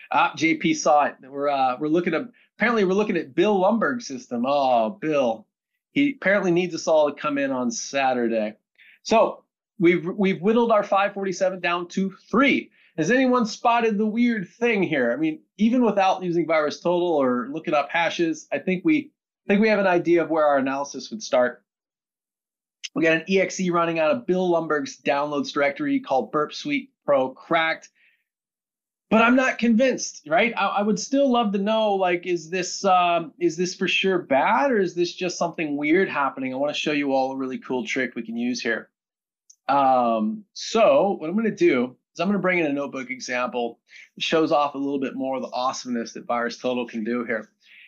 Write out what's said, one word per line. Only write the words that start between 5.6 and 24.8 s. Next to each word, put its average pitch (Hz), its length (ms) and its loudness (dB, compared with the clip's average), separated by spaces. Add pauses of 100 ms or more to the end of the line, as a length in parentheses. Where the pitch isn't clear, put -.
he 143 200 2
apparently 190 400 0
needs 170 240 0
us 156 100 -10
all 156 240 4
to 143 100 -8
come 147 180 -4
in 139 140 -2
on 123 200 -2
Saturday. 117 840 -2 (480)
So - 420 2 (340)
we've, 170 260 4
we've 190 360 -2
whittled 226 320 2
our 208 100 4
five 202 300 0
forty-seven 190 480 -4
down 175 280 -2
to 190 240 -2 (160)
three. 202 420 2 (260)
Has 165 140 0
anyone 247 340 2
spotted 226 540 0
the 220 80 0
weird 226 420 0
thing 226 320 -2
here? 139 300 0
I 123 60 -2
mean, 156 220 -2 (180)
even 233 280 4
without 196 380 2
using 170 240 0
virus 151 320 0
total 175 300 0
or 127 420 0
looking 160 240 -4
up 143 160 0
hashes, 165 600 -2
I 147 60 0
think 180 260 -2
we, 156 280 0 (340)
I - 20 -6
think 202 140 2
we 220 80 4
have 214 80 2
an 196 80 0
idea 170 380 2
of 147 80 -6
where 156 140 2
our 143 120 4
analysis 135 540 -4
would 110 100 -10
start. 123 420 0 (1300)
We - 80 0
got 160 140 4
an 160 120 -6
E 190 100 2
X 180 200 -2
E 185 100 0
running 170 300 0
out 156 100 2
of 127 160 -2
Bill 180 240 0
Lumberg's 151 500 -2